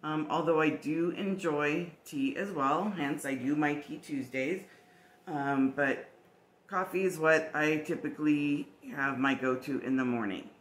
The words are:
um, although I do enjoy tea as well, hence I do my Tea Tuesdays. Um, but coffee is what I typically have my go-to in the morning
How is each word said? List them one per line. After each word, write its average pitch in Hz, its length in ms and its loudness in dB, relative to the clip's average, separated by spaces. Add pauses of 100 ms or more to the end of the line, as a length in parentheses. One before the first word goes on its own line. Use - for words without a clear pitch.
um, 156 280 -2
although 156 320 4
I 156 80 6
do 165 420 -2
enjoy 170 800 0 (140)
tea 135 320 -2
as 196 120 -4
well, 165 460 0
hence 151 300 -2
I 135 100 -2
do 131 220 0
my 147 180 2
Tea 151 220 -10
Tuesdays. 135 640 -4 (680)
Um, 139 480 2
but 139 340 0 (580)
coffee 185 360 -2
is 175 160 0
what 156 340 4
I 151 320 2
typically 147 840 0 (260)
have 139 220 -2
my 135 160 2
go-to 131 480 -2
in 131 160 0
the 131 80 2
morning 107 440 -2 (120)